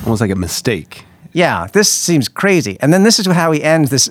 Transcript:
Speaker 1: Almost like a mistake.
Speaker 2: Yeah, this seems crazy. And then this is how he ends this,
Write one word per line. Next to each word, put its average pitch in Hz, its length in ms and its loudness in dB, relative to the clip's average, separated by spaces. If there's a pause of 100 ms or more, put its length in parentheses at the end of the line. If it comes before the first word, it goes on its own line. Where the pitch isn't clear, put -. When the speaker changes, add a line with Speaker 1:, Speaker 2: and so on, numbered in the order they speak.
Speaker 1:
Almost 113 160 0
like 107 100 0
a 95 60 -2
mistake. 90 680 -6 (280)
Speaker 2:
Yeah, 160 400 0
this 208 200 2
seems 156 360 -2
crazy. 170 520 -2
And 139 120 2
then 190 100 4
this 220 160 4
is 196 80 -4
how 170 240 2
he 156 120 -2
ends 156 280 2
this, 135 200 0